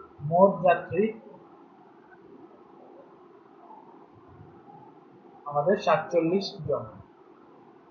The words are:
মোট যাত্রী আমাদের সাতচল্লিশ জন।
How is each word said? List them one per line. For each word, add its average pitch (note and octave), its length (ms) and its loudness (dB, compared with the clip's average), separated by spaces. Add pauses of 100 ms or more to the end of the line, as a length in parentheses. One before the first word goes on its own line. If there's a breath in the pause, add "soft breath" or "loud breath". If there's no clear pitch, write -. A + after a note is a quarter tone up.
(300)
মোট F#3 200 6 (160)
যাত্রী F3 380 2 (4000)
আমাদের D3 360 2
সাতচল্লিশ E3+ 600 0 (220)
জন। B2 160 -4 (1080)